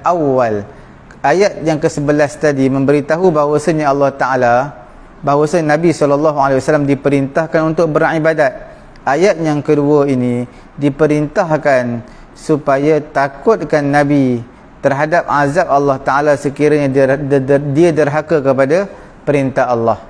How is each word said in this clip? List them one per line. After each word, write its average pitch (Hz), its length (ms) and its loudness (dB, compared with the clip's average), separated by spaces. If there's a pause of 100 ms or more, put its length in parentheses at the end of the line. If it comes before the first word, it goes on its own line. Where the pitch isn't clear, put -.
awwal." 131 560 0 (640)
Ayat 170 420 0
yang 156 160 -2
ke 160 80 0
sebelas 147 480 -2
tadi 135 320 0
memberitahu 143 600 0
bahawasanya 151 580 0
Allah 139 240 2
Ta'ala, 127 400 0 (720)
bahawasanya 151 520 0
Nabi 165 140 2
sallallahu 147 480 0
alaihi 135 240 0
wasallam 151 240 0
diperintahkan 139 760 -2
untuk 160 260 0
beribadat. 156 800 0 (320)
Ayat 165 400 0
yang 147 220 -2
kedua 147 420 2
ini 123 400 -2 (320)
diperintahkan 147 1300 0 (320)
supaya 147 640 0
takutkan 151 800 -2
Nabi 143 560 2 (400)
terhadap 151 480 0
azab 143 460 0
Allah 139 260 2
Ta'ala 143 400 0
sekiranya 143 540 0
dia, 135 260 2
dia, 139 400 0
dia 147 320 2
derhaka 151 480 0
kepada 135 480 0 (400)
perintah 135 440 0
Allah. 113 280 0 (120)